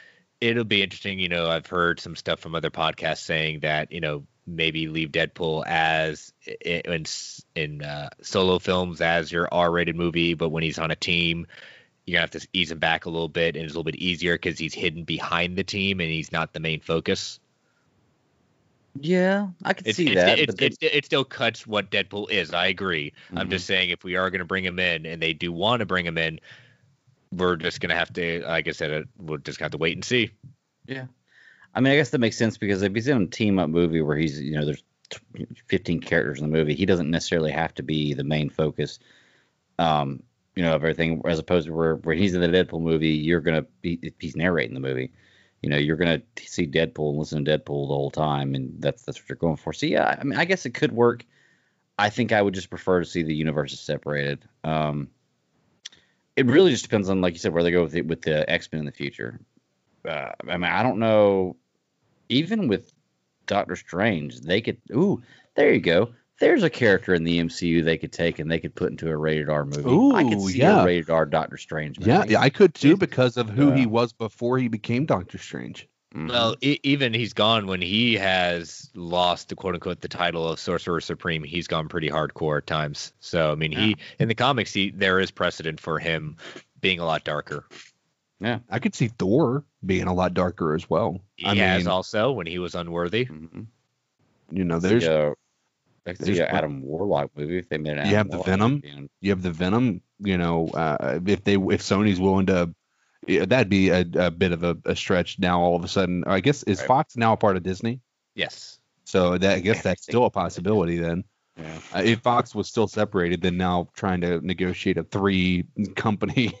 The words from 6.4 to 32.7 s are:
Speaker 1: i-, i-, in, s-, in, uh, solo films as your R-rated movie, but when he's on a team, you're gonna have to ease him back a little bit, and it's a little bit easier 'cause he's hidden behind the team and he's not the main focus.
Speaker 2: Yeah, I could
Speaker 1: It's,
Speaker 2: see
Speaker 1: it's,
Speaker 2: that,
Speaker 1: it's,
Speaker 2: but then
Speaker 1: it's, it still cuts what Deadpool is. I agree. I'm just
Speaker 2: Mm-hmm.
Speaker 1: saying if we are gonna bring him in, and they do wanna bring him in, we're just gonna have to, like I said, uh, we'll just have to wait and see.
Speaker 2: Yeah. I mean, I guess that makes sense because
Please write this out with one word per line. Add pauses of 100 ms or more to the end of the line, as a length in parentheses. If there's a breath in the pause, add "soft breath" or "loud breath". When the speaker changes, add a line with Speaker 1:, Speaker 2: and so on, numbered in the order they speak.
Speaker 1:
i-, (100)
i-, (100)
in,
s-, (100)
in,
uh, (140)
solo
films
as
your
R-rated
movie,
but
when
he's
on
a
team, (600 loud breath)
you're
gonna
have
to
ease
him
back
a
little
bit,
and
it's
a
little
bit
easier
'cause
he's
hidden
behind
the
team
and
he's
not
the
main
focus. (1600)
Speaker 2:
Yeah, (160)
I
could
Speaker 1:
It's,
Speaker 2:
see
Speaker 1:
it's,
Speaker 2:
that,
Speaker 1:
it's,
Speaker 2:
but
then
Speaker 1:
it's,
it
still
cuts
what
Deadpool
is.
I
agree. (220 loud breath)
I'm
just
Speaker 2:
Mm-hmm.
Speaker 1:
saying
if
we
are
gonna
bring
him
in,
and
they
do
wanna
bring
him
in, (960 soft breath)
we're
just
gonna
have
to,
like
I
said,
uh, (120)
we'll
just
have
to
wait
and
see. (560)
Speaker 2:
Yeah. (680 soft breath)
I
mean,
I
guess
that
makes
sense
because